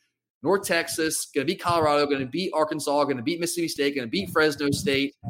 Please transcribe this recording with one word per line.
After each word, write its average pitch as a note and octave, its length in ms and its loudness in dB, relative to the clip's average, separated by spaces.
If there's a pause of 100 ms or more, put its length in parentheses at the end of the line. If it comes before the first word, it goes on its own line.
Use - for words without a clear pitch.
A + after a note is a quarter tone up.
(440)
North F#3+ 240 0
Texas, E3 680 -2
gonna C3+ 120 0
beat F#3 140 -2
Colorado, D3+ 460 4
gonna C3+ 220 0
beat F3 260 -4
Arkansas, D3 520 0
gonna B2+ 180 -2
beat E3 160 -2
Mississippi E3 280 -2
State, C#3+ 280 0
gonna B2 120 -4
beat F3+ 220 -4
Fresno D#3 420 2
State, C#3 440 0 (140)